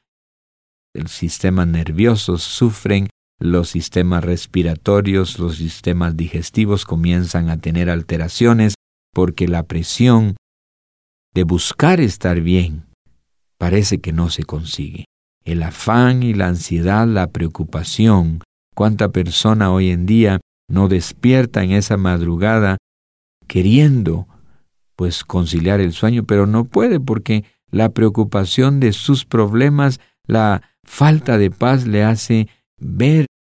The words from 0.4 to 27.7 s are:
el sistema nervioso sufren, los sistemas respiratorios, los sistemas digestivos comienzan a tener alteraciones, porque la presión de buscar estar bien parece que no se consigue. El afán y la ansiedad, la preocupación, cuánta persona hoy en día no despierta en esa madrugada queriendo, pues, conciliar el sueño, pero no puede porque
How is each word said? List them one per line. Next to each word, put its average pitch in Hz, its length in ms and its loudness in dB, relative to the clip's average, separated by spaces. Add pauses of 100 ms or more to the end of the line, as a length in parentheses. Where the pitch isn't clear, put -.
el 82 140 -10
sistema 92 580 -2
nervioso 85 720 0
sufren, 104 720 -2 (300)
los 87 300 0
sistemas 87 540 -2
respiratorios, 92 1160 -2
los 85 160 -4
sistemas 85 600 -2
digestivos 87 720 -2
comienzan 85 640 0
a 82 80 -2
tener 85 320 -2
alteraciones, 95 840 0 (380)
porque 90 340 0
la 85 160 -2
presión 110 720 0 (960)
de 92 100 0
buscar 113 580 0
estar 90 400 -2
bien 85 440 0 (720)
parece 95 420 0
que 82 140 -8
no 85 160 -2
se - 140 -8
consigue. 78 600 -10 (380)
El 85 200 -4
afán 123 600 0
y 117 100 0
la 98 140 0
ansiedad, 87 600 0
la 98 200 0
preocupación, 85 1120 0 (320)
cuánta 107 380 0
persona 95 600 0
hoy 92 160 2
en 87 160 -2
día 104 340 2 (300)
no 95 180 2
despierta 117 760 2
en 90 80 0
esa 101 260 0
madrugada 95 800 0 (680)
queriendo, 104 800 2 (720)
pues, 87 300 -6
conciliar 87 560 0
el 90 100 0
sueño, 113 320 0
pero 101 220 2
no 110 200 0
puede 202 340 0
porque 107 460 -2 (260)